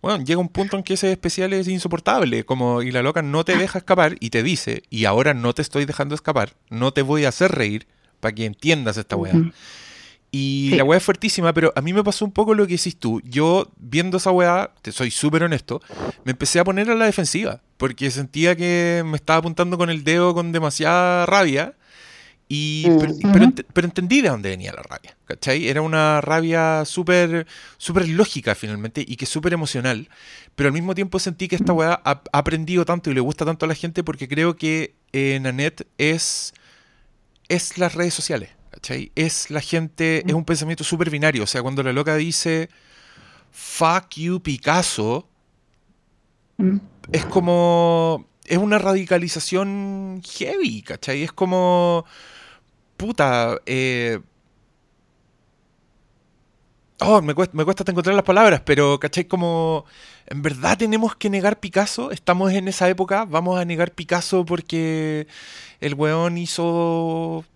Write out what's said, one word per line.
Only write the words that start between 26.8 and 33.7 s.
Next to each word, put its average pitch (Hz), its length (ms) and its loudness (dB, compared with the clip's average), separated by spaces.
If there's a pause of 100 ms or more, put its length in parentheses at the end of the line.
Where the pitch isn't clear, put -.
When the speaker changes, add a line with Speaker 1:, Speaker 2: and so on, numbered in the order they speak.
Speaker 1:
súper, 170 640 0 (300)
súper 175 320 0
lógica 156 460 2
finalmente, 107 520 -8
y 120 100 -10
que 135 80 -6
es - 60 -6
súper 165 220 -2
emocional, 131 560 -4 (460)
pero 143 120 2
al 135 60 2
mismo 170 220 -2
tiempo 190 240 -4
sentí 185 280 -6
que 180 100 -2
esta 180 160 2
Speaker 2:
Mm. 165 40 4
Speaker 1:
weá 160 280 0
ha, 143 60 2
ha 139 280 -2
aprendido 160 460 0
tanto 170 260 -2
y 131 40 0
le 131 60 2
gusta 147 240 -2
tanto 160 200 -2
a 160 40 -2
la 156 60 -2